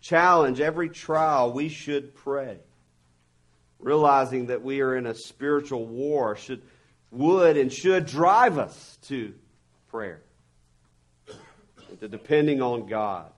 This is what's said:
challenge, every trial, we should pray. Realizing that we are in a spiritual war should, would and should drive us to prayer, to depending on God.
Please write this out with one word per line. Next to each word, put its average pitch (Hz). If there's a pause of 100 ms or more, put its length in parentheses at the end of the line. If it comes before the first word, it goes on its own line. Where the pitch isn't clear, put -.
challenge, 165
every 160
trial, 156
we 143
should 147
pray. 131 (1200)
Realizing 135
that 120
we 135
are 131
in 123
a 113
spiritual 139
war 123
should, 127 (480)
would 160
and 131
should 185
drive 170
us -
to 113 (560)
prayer, 95 (1800)
to 107
depending 147
on 120
God. 98